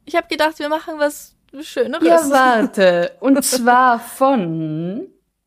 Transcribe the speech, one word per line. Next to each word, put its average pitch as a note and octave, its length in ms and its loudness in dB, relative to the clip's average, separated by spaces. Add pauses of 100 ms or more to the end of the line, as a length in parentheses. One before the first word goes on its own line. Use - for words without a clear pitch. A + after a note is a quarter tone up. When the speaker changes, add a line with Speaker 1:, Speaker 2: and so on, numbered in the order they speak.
Speaker 1:
Ich D4 100 -6
hab E4+ 140 -4
gedacht, D#4 300 -4
wir D4 100 -6
machen D#4+ 300 -6
was - 360 -6 (260)
Schöneres. C#4 460 -2
Speaker 2:
Ja, E4 220 4
warte. A3 880 2
Und C4+ 240 2
Speaker 1:
<laughs> - 0 -
Speaker 2:
zwar B3 560 2
von F3+ 1080 -4 (400)